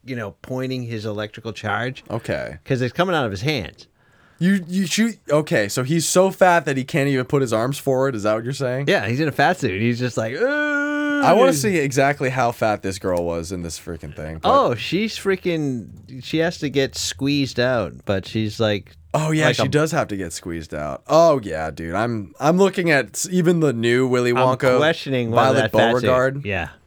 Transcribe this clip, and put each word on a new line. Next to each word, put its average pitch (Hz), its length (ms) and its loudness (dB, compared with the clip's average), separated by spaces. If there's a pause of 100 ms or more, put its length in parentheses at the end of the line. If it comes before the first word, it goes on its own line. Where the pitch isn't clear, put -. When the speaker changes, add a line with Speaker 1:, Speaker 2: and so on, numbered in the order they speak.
Speaker 1:
you 127 120 -10
know, 110 160 -8 (100)
pointing 127 420 -6
his 113 220 -8
electrical 107 460 -8
charge. 110 580 -4
Speaker 2:
Okay. 73 540 -6
Speaker 1:
'Cause 127 180 -2
it's 123 120 -2
coming 180 200 0
out 143 100 0
of 107 60 -2
his 98 120 -6
hands. 127 440 -6 (560)
Speaker 2:
You, 190 240 2
you 180 200 -2
shoot. 214 300 0 (140)
Okay, 147 380 2
so 127 140 -2
he's 156 240 0
so 190 240 4
fat 175 340 4
that 139 140 -2
he 127 60 -4
can't 143 260 0
even 131 160 0
put 139 160 2
his 117 100 0
arms 117 240 0
forward. 131 380 0
Is 104 80 -4
that 107 140 2
what 117 80 -6
you're 131 100 -6
saying? 131 340 -4
Speaker 1:
Yeah, 185 180 2
he's 123 140 -2
in 160 80 0
a 135 40 -2
fat 180 260 2
suit. 98 240 -2
He's 117 160 2
just 123 180 -4
like, 113 180 -4
"Ugh." 294 880 0
Speaker 2:
I 185 120 6
wanna 254 180 6
see 185 240 0
exactly 139 540 0
how 127 200 0
fat 107 300 -2
this 92 180 -6
girl 90 280 -2
was 85 260 -4
in 90 80 -6
this 82 180 -10
freaking 80 380 -12
thing, 80 220 -10
but 175 120 -2
Speaker 1:
Oh, 240 240 4
she's 202 440 -4
freaking, 131 1040 -4
she 156 140 -4
has 165 220 0
to 143 100 -4
get 135 260 0
squeezed 139 640 -2
out, 120 320 0 (140)
but 95 200 -2
she's 110 320 -4
like 104 380 0 (160)
Speaker 2:
Oh, 156 180 0
yeah, 156 180 2
Speaker 1:
like - 80 2
Speaker 2:
she 110 100 2
Speaker 1:
a - 20 -2
Speaker 2:
does 156 240 2
have 127 160 -2
to 104 80 -6
get 87 160 -6
squeezed 82 400 -8
out. 76 340 -8
Oh, 156 360 6
yeah, 80 280 -6
dude. 82 240 -8
I'm, 110 460 -4
I'm 156 160 4
looking 185 340 2
at 135 260 2
s-, - 140 -6
even 175 300 4
the 143 140 2
new 120 320 2
Willy 123 240 2
Speaker 1:
I'm 120 60 2
Speaker 2:
Wonka, 127 420 4
Speaker 1:
questioning 135 540 0
whether 127 200 4
Speaker 2:
Violet 110 200 2
Speaker 1:
that - 0 -
fat 117 240 4
suit 123 100 0
Speaker 2:
Beauregard. 131 400 2
Speaker 1:
Yeah. 92 220 -4 (180)